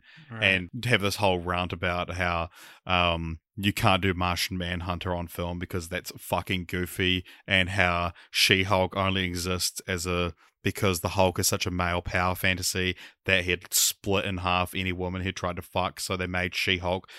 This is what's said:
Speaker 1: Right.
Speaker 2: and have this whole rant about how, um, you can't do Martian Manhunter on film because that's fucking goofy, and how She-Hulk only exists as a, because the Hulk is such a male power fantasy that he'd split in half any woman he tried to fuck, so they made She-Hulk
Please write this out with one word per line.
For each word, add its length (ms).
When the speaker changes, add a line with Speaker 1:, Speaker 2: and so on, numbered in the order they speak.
Speaker 1:
Right. 120
Speaker 2:
and 420
have 160
this 160
whole 220
rant 340
about 400
how, 360
um, 540
you 160
can't 280
do 120
Martian 440
Manhunter 560
on 140
film 320
because 300
that's 280
fucking 480
goofy, 600
and 240
how 440
She-Hulk 640
only 300
exists 600
as 200
a, 260
because 380
the 100
Hulk 300
is 80
such 180
a 60
male 300
power 340
fantasy 580
that 200
he'd 280
split 520
in 140
half 360
any 160
woman 300
he 100
tried 240
to 60
fuck, 400
so 160
they 100
made 260
She-Hulk 640